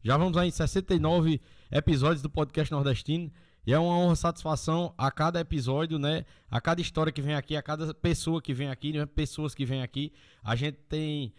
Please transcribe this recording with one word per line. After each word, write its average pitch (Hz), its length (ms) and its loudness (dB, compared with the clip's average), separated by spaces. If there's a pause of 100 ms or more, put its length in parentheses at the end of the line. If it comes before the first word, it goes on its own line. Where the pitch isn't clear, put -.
Já 127 160 2
vamos 170 180 2
aí 180 120 4
em - 20 0
sessenta 185 440 0
e 170 40 4
nove 160 420 4 (320)
episódios 147 480 2
do 147 80 -6
Podcast 151 420 -2
Nordestino. 143 600 0 (340)
E 113 60 2
é 151 60 6
uma 175 180 4
honra, 175 200 6
satisfação 165 840 0
a 135 120 2
cada 170 300 -2
episódio, 156 580 -2
né? 151 280 -2 (240)
A 127 100 -2
cada 170 220 0
história 156 280 0
que 143 120 -6
vem 147 120 -2
aqui, 147 220 -4
a 143 60 -4
cada 156 320 -6
pessoa 165 480 -2
que 143 100 -6
vem 135 160 -2
aqui, 143 240 -6
né? 147 140 -2
Pessoas 151 480 -4
que 139 100 -4
vêm 131 180 -2
aqui. 139 300 -6 (320)
A 110 100 0
gente 143 220 -2 (140)
tem, 151 480 -4